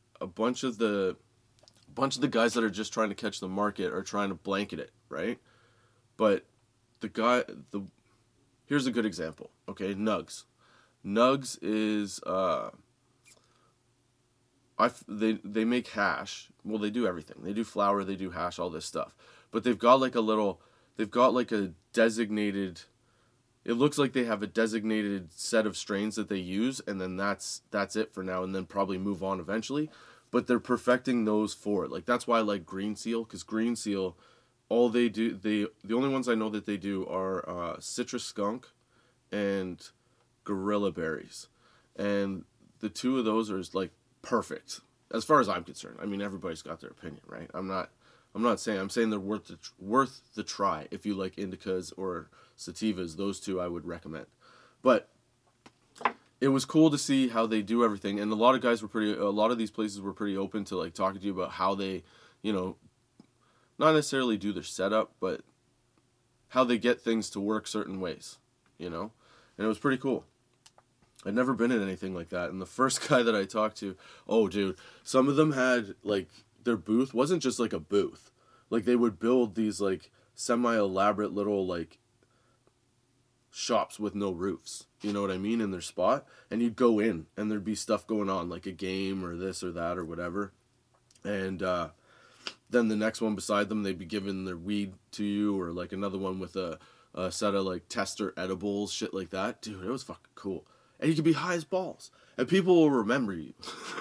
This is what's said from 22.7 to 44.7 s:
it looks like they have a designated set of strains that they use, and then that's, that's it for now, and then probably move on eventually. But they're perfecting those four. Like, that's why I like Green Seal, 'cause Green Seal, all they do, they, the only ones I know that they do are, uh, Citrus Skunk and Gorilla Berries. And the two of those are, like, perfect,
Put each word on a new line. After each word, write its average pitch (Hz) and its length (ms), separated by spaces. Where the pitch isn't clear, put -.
it 117 80
looks 139 240
like 139 160
they 127 120
have 107 180
a 107 40
designated 104 840
set 110 320
of 98 100
strains 104 400
that 104 140
they 101 80
use, 101 500
and 98 140
then 92 160
that's, 98 440
that's 101 240
it 107 180
for 95 100
now, 92 200
and 95 120
then 92 100
probably 98 320
move 95 260
on 95 160
eventually. 113 500
But 120 140
they're 120 140
perfecting 123 680
those 107 300
four. 98 320
Like, 73 180
that's 123 220
why 117 100
I 113 40
like 101 240
Green 101 300
Seal, 113 300
'cause 95 160
Green 113 340
Seal, 95 400
all 120 200
they 120 200
do, 110 240
they, 104 320
the 107 120
only 131 140
ones 131 200
I 117 60
know 110 140
that 104 180
they 101 100
do 95 300
are, 95 420
uh, 85 300
Citrus - 440
Skunk 107 440
and 98 580
Gorilla 101 480
Berries. 80 560
And 101 500
the 107 100
two 127 280
of 123 80
those 110 240
are, 95 120
like, 95 180
perfect, - 600